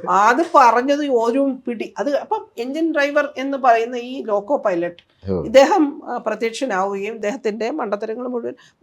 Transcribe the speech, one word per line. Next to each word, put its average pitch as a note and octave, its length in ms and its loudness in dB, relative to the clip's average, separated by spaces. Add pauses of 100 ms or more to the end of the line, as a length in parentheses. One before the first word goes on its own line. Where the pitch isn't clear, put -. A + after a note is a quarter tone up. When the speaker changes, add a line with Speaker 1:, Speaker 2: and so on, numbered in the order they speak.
Speaker 1:
അത് A3 360 4 (100)
പറഞ്ഞത് C#4 520 4
ഒരു B3+ 480 0 (120)
പിടി. A3+ 300 -8
അത് C4+ 200 -2
അപ്പം - 300 -6 (100)
എഞ്ചിൻ D4 340 -2
ഡ്രൈവർ C#4+ 460 0
എന്ന് C#4 200 -4
പറയുന്ന A#3+ 380 2
ഈ B3+ 280 -8
ലോക്കോ G#3 340 0
പൈലറ്റ്, F3 760 -4
Speaker 2:
ഓ. F2+ 120 -2
Speaker 1:
ഇദ്ദേഹം, C#4 640 4
ആ, A#3+ 120 -8
പ്രത്യക്ഷനാവുകയും G#3+ 1000 -4
ഇദ്ദേഹത്തിന്റെ A3 560 -4
മണ്ടത്തരങ്ങൾ A3+ 560 -6
മുഴുവൻ, B3 260 -6 (280)